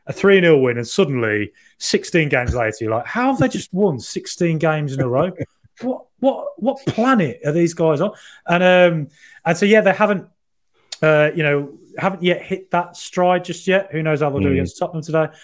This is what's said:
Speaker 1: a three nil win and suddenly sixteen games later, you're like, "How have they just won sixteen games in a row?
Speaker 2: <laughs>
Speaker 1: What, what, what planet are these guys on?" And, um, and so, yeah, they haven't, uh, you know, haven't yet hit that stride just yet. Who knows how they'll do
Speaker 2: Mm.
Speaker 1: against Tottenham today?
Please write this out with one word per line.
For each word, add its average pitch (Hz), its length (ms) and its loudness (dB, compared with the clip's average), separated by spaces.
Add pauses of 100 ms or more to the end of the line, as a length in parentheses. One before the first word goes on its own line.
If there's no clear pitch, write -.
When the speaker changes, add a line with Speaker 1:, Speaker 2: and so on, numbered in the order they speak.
Speaker 1:
a 139 60 -10
three 196 280 4
nil 160 200 6
win 123 180 0
and 117 80 -6
suddenly 117 680 -2 (260)
sixteen - 500 -2
games 127 260 -2
later, 110 280 -2
you're 110 80 -2
like, 113 160 -2
"How 247 240 -4
have 254 80 -2
they 262 100 2
just - 240 -8
won 180 280 0
sixteen 170 580 -4
games 151 340 -2
in 135 80 -4
a 131 80 0
row? 131 280 0
Speaker 2:
<laughs> 156 60 -8 (400)
Speaker 1:
What, 247 220 -6 (160)
what, 262 260 -2 (160)
what 254 240 -4
planet 214 580 0
are 147 80 -2
these 170 220 0
guys 160 260 2
on?" 202 120 -2 (340)
And, 175 160 0
um, 180 460 4 (360)
and 165 120 0
so, 202 100 0
yeah, 214 160 6
they 185 100 4
haven't, 202 340 0 (760)
uh, 151 320 4
you 170 80 -2
know, 143 360 -2 (200)
haven't 185 240 -2
yet 175 200 0
hit - 300 -10
that 175 240 -2
stride 180 480 0
just 175 220 -10
yet. 190 260 0
Who 156 100 -4
knows 156 180 0
how 147 100 0
they'll 139 100 -4
do 143 80 2
Speaker 2:
Mm. 139 40 2
Speaker 1:
against 131 260 -2
Tottenham 165 240 -6
today? 156 260 -2 (160)